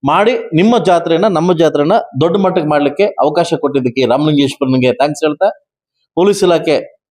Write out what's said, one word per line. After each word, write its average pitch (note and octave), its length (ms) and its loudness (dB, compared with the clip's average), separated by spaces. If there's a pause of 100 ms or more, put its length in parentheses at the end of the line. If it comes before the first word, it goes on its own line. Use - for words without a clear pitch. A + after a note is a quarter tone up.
ಮಾಡಿ G#3 320 2 (160)
ನಿಮ್ಮ G3+ 300 2
ಜಾತ್ರೆನ, E3+ 400 2
ನಮ್ಮ F3+ 280 0
ಜಾತ್ರೆನ D#3 400 2 (280)
ದೊಡ್ಡ E3 160 0
ಮಟ್ಟಕ್ಕೆ F3+ 320 0
ಮಾಡ್ಲಿಕ್ಕೆ D3 360 0
ಅವಕಾಶ D#3 500 -2
ಕೊಟ್ಟಿದ್ದಕ್ಕೆ C3 520 -2
ರಾಮಲಿಂಗೇಶ್ವರನಿಗೆ C3 840 0
ಥ್ಯಾಂಕ್ಸ್ C#3+ 320 -2
ಹೇಳ್ತಾ, D3+ 240 -2 (680)
ಪೊಲೀಸ್ G3 300 2
ಇಲಾಖೆ D#3+ 560 -2 (100)